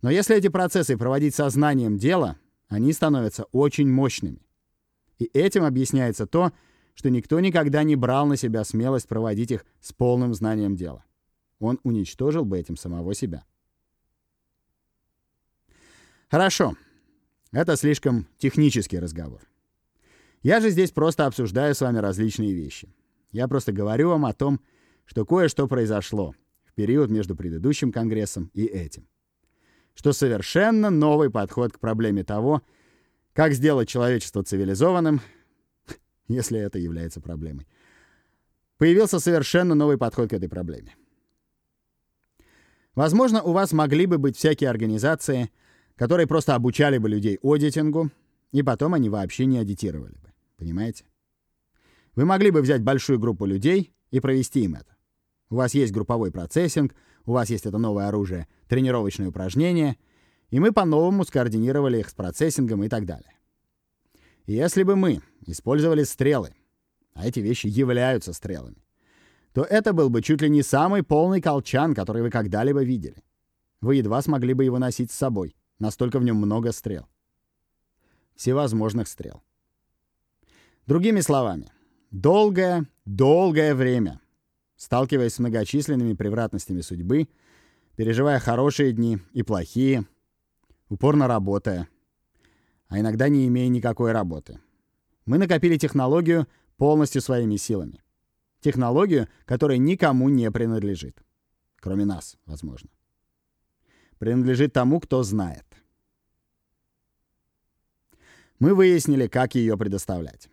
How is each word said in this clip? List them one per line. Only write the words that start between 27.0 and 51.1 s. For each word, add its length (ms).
между 240
предыдущим 600
конгрессом 600
и 120
этим. 420
Что 180
совершенно 800
новый 400
подход 420
к 80
проблеме 460
того, 360
как 220
сделать 340
человечество 560
цивилизованным, 800
<laughs> 500
если 320
это 180
является 440
проблемой. 440
Появился 420
совершенно 560
новый 220
подход 320
к 40
этой 160
проблеме. 440
Возможно, 460
у 120
вас 180
могли 360
бы 100
быть 180
всякие 340
организации, 840
которые 320
просто 260
обучали 440
бы 100
людей 340
одитингу, 720
и 100
потом 320
они 160
вообще 360
не 120
одитировали 580
бы. 180
Понимаете? 480